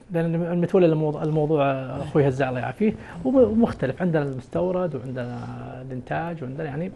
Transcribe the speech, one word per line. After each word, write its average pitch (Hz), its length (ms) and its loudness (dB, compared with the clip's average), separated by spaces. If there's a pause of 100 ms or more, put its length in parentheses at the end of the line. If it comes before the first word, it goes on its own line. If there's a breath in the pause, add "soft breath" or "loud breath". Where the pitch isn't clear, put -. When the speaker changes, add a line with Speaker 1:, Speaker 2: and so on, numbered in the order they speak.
(120)
Speaker 1:
لأن 165 240 0
المتولي 175 500 4
الموضوع، 156 380 2
الموضوع، 151 480 2
آه، 131 240 -4
Speaker 2:
إيه. 139 80 -6
Speaker 1:
أخوي 147 240 4
هزاع 131 220 2
الله 127 100 -2
يعافيه، 127 340 0 (320 loud breath)
وم-، 254 100 2
ومختلف. 220 640 4
عندنا 160 220 2
المستورد 170 720 -2
وعندنا 123 440 -8 (420)
الإنتاج 151 640 -6
وعندنا، 135 220 -8
يعني، 170 300 -6